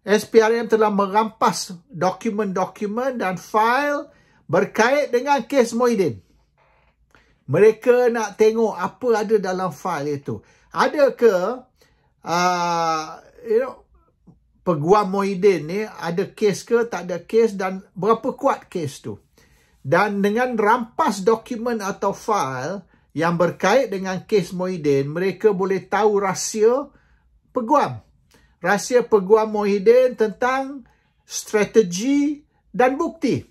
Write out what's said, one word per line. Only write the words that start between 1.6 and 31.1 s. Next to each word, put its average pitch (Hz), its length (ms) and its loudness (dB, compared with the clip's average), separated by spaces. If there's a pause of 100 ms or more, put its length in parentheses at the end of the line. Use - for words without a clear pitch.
dokumen-dokumen 208 1300 -4
dan 185 160 -4
fail 277 720 0 (400)
berkait 233 640 0
dengan 269 320 0
kes 233 320 0
Muhyiddin. 202 400 0 (1400)
Mereka 226 560 4
nak 220 320 -4
tengok 220 320 4
apa 190 360 -6 (120)
ada 214 160 0
dalam 185 320 -2
fail 151 480 -6
itu. 139 240 -10 (320)
Adakah, 240 960 2 (560)
uh, 170 960 -2 (240)
you 226 240 0
know, - 160 -20 (800)
Peguam 185 480 2
Muhyiddin 196 560 0
ni 202 160 -6
ada 170 400 -6
kes - 400 -2
ke, 233 240 0
tak 180 160 -10
ada 175 160 -8
kes 220 320 2
dan 190 400 -8
berapa 226 400 -2
kuat - 400 -4
kes 151 320 -8
tu. 104 160 -12 (640)
Dan 196 400 0
dengan 233 320 0
rampas 214 720 0
dokumen 226 560 -2
atau 196 320 -4
fail 160 720 -4 (320)
yang 170 160 0
berkait 185 560 2
dengan 190 320 -6
kes 196 320 -2
Muhyiddin, 147 560 0
mereka 185 400 0
boleh 190 400 -4
tahu 202 320 2
rahsia 220 640 0 (640)
Peguam. 226 480 0 (640)
Rahsia 202 400 0
Peguam 214 480 2
Muhyiddin 208 640 2
tentang 262 720 -4 (400)